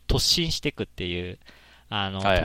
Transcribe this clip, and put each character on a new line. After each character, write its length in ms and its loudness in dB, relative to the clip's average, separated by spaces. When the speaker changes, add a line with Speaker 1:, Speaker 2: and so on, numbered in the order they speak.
Speaker 1:
突 100 4
進 320 2
し 100 -4
て 120 -2
く 100 -6
っ 40 -6
て 200 -8
い 240 -4
う、 80 -14
あ 220 -4
の、 80 -6
Speaker 2:
は 60 0
い 20 2
は 80 6
い 20 6
は 40 4
い。 40 0